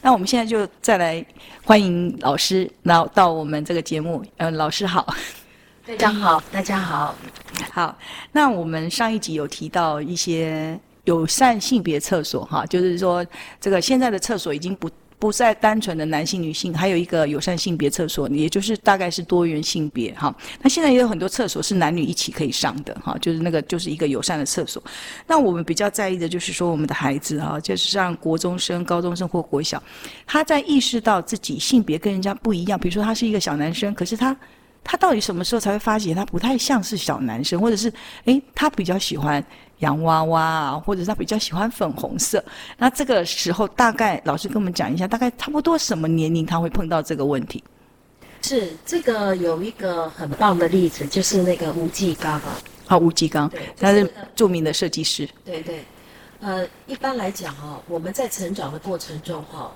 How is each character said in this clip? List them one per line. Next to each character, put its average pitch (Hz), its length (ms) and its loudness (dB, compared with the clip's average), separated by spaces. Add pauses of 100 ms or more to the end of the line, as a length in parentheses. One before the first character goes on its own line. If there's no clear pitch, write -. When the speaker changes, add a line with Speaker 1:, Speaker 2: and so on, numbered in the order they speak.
Speaker 1:
那 262 100 6
我 220 60 6
们 185 100 -2
现 247 100 2
在 226 60 0
就 214 260 0 (120)
再 208 160 6
来 165 260 0 (380)
欢 214 200 8
迎 175 380 0
老 143 160 2
师， 190 340 0 (120)
然 170 180 6
后 - 140 0
到 180 180 6
我 160 100 -2
们 151 220 -4
这 175 80 -4
个 165 80 0
节 156 220 -4
目。 165 200 -4 (140)
呃， 165 140 -2
老 156 180 0
师 190 180 -2
好。 180 200 0 (800)
Speaker 2:
大 233 100 -10
家 214 160 4
好， 185 300 4 (100)
大 196 80 -2
家 190 180 -2
好。 151 360 -2 (580)
Speaker 1:
好， 170 240 -2 (360)
那 294 180 4
我 180 120 -2
们 160 280 -4
上 226 200 0
一 220 80 0
集 165 140 -6
有 147 160 -4
提 - 180 -10
到 156 360 0
一 175 120 -6
些 160 640 -2 (260)
友 165 220 4
善 240 320 4
性 214 240 2
别 156 160 0
厕 160 240 0
所 - 220 -4
哈， 147 220 -4
就 180 140 0
是 180 180 2
说 180 260 2 (340)
这 196 120 -2
个 185 100 4
现 262 180 2
在 254 120 2
的 196 80 -2
厕 226 180 -2
所 170 160 -4
已 147 60 -4
经 180 180 -6
不， 165 140 -8 (280)
不 214 140 2
再 226 220 4
单 214 260 4
纯 175 160 -4
的 156 80 -2
男 156 220 0
性、 180 160 -2
女 160 100 -2
性， 175 220 -4
还 180 140 2
有 185 80 2
一 175 80 2
个 160 220 2
友 143 140 -2
善 180 160 -2
性 165 220 -2
别 143 100 2
厕 160 180 0
所， 139 220 -2
也 151 200 2
就 196 120 0
是 214 180 0
大 196 180 4
概 180 140 -2
是 175 120 -6
多 175 240 2
元 156 160 -2
性 156 280 -2
别 117 240 -4
哈。 147 200 -2 (260)
那 269 80 4
现 330 140 2
在 294 80 6
也 247 80 8
有 247 100 6
很 196 100 -2
多 180 100 -2
厕 220 200 -2
所 156 140 -4
是 202 120 -2
男 165 200 4
女 170 80 0
一 123 100 0
起 - 180 -4
可 156 140 -4
以 131 80 -2
上 - 300 -2
的 - 200 -10
哈， - 180 -6
就 170 120 0
是 160 60 -2
那 170 120 0
个， 156 120 0
就 170 160 -4
是 175 120 -6
一 156 60 -4
个 160 120 0
友 131 120 0
善 165 180 -2
的 143 60 -2
厕 135 220 -2
所。 - 160 -10 (440)
那 320 120 4
我 233 120 4
们 170 140 -2
比 165 100 -2
较 202 140 0
在 196 220 -2
意 185 80 -2
的 165 100 -2
就 175 100 -4
是 170 140 -6
说 175 180 0
我 160 60 0
们 151 100 0
的 139 80 -4
孩 139 240 -2
子 147 220 -4
哈， 147 200 -4
就 190 160 -4
是 - 140 -2
像 185 260 0
国 160 200 0
中 180 220 -2
生、 175 260 -2
高 175 160 0
中 175 140 -2
生 180 120 -4
或 175 140 -2
国 147 220 -2
小， 151 200 -4 (440)
他 302 180 2
在 294 160 2
意 285 200 4
识 240 200 0
到 196 220 4
自 - 160 -4
己 - 200 -6
性 233 240 4
别 156 160 0
跟 202 140 0
人 190 80 -2
家 196 140 0
不 - 180 0
一 175 120 0
样， 190 140 0
比 180 100 0
如 170 40 0
说 208 100 0
他 220 120 2
是 233 120 0
一 214 60 2
个 202 80 2
小 151 160 -2
男 151 160 0
生， 208 220 -2
可 175 100 -2
是 220 120 -4
他， 262 200 0 (460)
他 - 160 -4
到 359 160 4
底 208 60 2
什 202 140 -2
么 175 80 -2
时 202 120 -2
候 233 60 2
才 202 120 0
会 208 60 0
发 214 200 0
觉 190 140 -2
他 190 140 -2
不 175 120 -4
太 240 200 0
像 247 240 2
是 190 160 -4
小 135 220 -2
男 120 220 -4
生， 170 160 0
或 226 120 4
者 214 60 2
是， 220 140 0 (360)
诶， 269 160 4 (120)
他 302 140 2
比 220 160 0
较 180 140 0
喜 - 180 -4
欢 147 260 0 (360)
洋 151 240 0
娃 160 220 4
娃 160 180 2
啊， 156 360 0
或 196 160 -2
者 185 60 -4
是 170 60 -2
他 214 80 -2
比 - 100 -4
较 214 140 -2
喜 - 140 -4
欢 202 180 0
粉 175 220 -2
红 - 260 -6
色。 - 240 0 (340)
那 247 140 4
这 285 140 -4
个 214 200 2
时 - 260 -4
候 202 180 0
大 240 220 4
概 214 340 0
老 147 120 0
师 202 100 -6
跟 190 100 -4
我 208 40 2
们 180 120 -2
讲 139 200 -2
一 160 40 -2
下， 185 120 -2
大 233 80 0
概 247 220 2
差 - 120 -8
不 294 100 0
多 330 160 2
什 226 200 0
么 160 100 -2
年 160 260 2
龄 165 120 2
他 165 160 0
会 170 80 0
碰 165 180 0
到 160 160 0
这 151 140 -4
个 139 80 -2
问 139 220 0
题？ - 180 -12 (760)
Speaker 2:
是， 208 300 -2 (120)
这 339 160 -2
个 208 360 2
有 170 260 0
一 220 100 -4
个 170 380 -4
很 160 220 -8
棒 185 260 4
的 170 100 4
例 180 200 4
子， 147 180 -4
就 190 160 -2
是 190 200 2
那 180 140 2
个 156 160 -2
吴 165 160 -2
季 175 260 -2
刚 156 200 -2
啊。 143 240 -6 (280)
Speaker 1:
啊， 185 120 6
吴 165 120 6
季 165 160 0
刚， 151 220 0
Speaker 2:
对， - 140 -8 (160)
Speaker 1:
他 196 120 4
是 202 120 8
Speaker 2:
就 196 40 2
是 - 80 -8 (220)
Speaker 1:
著 214 120 6
名 170 140 2
的 156 80 2
设 175 160 -2
计 156 160 -4
师。 - 240 -2 (200)
Speaker 2:
对， 160 160 -10
对。 160 200 -10 (580)
呃， 185 280 -4 (180)
一 269 80 -8
般 262 220 -4
来 202 140 -2
讲 160 240 -10
哦， 147 340 -14
我 170 100 -4
们 175 140 -6
在 247 160 -2
成 190 260 -6
长 190 160 -8
的 151 80 -10
过 180 200 -6
程 156 240 -12
中 160 220 -8
哈 151 320 -14